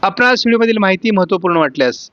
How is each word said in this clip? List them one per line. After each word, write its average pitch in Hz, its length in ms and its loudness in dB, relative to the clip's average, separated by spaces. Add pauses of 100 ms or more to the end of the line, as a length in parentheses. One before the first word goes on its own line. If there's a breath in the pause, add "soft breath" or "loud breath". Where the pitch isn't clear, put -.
आपणास 247 420 0
व्हिडिओमधील 226 340 2
माहिती 190 320 0
महत्त्वपूर्ण 180 460 0
वाटल्यास 135 560 -2